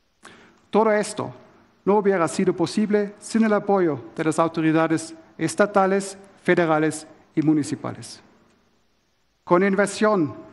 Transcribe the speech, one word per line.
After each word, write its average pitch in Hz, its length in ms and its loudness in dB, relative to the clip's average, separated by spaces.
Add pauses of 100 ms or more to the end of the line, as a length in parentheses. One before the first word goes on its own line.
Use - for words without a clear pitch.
(680)
Todo 220 240 2
esto 131 400 -4 (540)
no 196 100 4
hubiera 190 320 2
sido 185 260 0
posible 202 640 -2
sin - 260 -2
el 214 100 0
apoyo 196 440 0 (160)
de 160 100 -6
las 156 140 0
autoridades 160 760 0 (240)
estatales, 196 800 0 (240)
federales 156 640 0 (280)
y 160 60 0
municipales. 139 800 -2 (1200)
Con 180 160 4
la 196 80 2
inversión 196 640 0 (180)